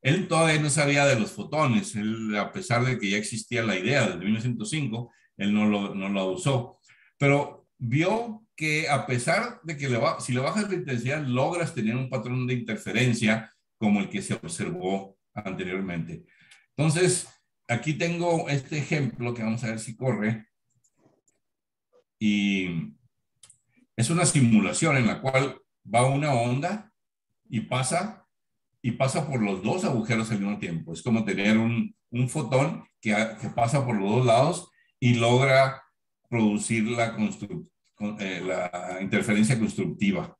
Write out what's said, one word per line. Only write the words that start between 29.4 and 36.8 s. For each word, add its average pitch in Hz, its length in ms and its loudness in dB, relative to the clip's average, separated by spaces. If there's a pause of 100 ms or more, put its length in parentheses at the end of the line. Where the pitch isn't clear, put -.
los 98 200 -2
dos 180 220 0
agujeros 113 460 0
al 104 100 -2
mismo 101 180 -2
tiempo. 82 340 -6
Es 82 100 -12
como 113 220 2
tener 101 340 2
un, 113 380 0 (140)
un 123 180 0
fotón 151 560 0 (160)
que, 107 140 0 (260)
que 107 80 -8
pasa 120 360 2
por 120 120 0
los 98 120 0
dos 123 180 4
lados 135 440 4 (300)
y 123 140 6
logra 131 680 4 (460)
producir 107 560 2